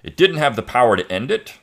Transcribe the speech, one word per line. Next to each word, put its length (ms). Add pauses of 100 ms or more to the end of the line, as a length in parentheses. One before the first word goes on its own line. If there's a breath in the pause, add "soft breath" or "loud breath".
It 140
didn't 200
have 200
the 40
power 360
to 120
end 220
it 320